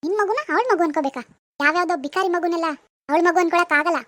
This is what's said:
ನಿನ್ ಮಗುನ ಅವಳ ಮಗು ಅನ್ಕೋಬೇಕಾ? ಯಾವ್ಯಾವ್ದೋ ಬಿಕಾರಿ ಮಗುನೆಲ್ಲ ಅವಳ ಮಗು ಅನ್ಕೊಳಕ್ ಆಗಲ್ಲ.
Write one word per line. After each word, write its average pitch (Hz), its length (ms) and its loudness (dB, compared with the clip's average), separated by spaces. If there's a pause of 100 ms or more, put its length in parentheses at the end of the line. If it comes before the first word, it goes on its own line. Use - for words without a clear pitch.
ನಿನ್ 339 100 0
ಮಗುನ 427 400 -2
ಅವಳ 466 200 2
ಮಗು 339 80 0
ಅನ್ಕೋಬೇಕಾ? 294 400 -2 (420)
ಯಾವ್ಯಾವ್ದೋ 349 320 2
ಬಿಕಾರಿ 330 320 -4
ಮಗುನೆಲ್ಲ 339 360 -2 (440)
ಅವಳ 302 120 2
ಮಗು 339 180 4
ಅನ್ಕೊಳಕ್ 349 340 2
ಆಗಲ್ಲ. 302 240 2 (120)